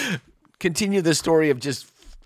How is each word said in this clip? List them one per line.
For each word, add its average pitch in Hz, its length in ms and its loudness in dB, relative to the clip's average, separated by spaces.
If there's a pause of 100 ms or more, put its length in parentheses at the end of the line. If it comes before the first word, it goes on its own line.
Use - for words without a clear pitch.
(580)
continue 196 440 0
the 160 120 4
story 160 360 2
of 123 100 -2
just 139 260 -8 (400)